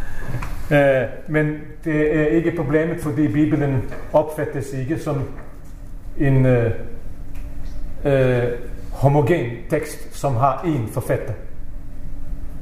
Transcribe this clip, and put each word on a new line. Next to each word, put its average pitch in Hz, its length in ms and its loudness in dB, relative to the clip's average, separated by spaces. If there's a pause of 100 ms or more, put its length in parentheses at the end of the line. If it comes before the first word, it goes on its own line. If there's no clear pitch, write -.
(720)
Eh, 135 360 6 (200)
men 151 280 2 (280)
det 151 340 2
er 151 80 4
ikke 165 300 2
problemet, 160 440 0
fordi 147 280 0
Bibelen 139 560 2 (300)
opfattes 151 600 0
ikke 131 260 -2
som 135 240 -2 (920)
en, 131 280 6
eh, 120 260 4 (1300)
eh, 127 380 4 (480)
homogen 143 540 4 (240)
tekst, - 460 -4
som 139 200 0
har 135 300 2
en 135 260 0
forfatter. 120 420 -2 (1300)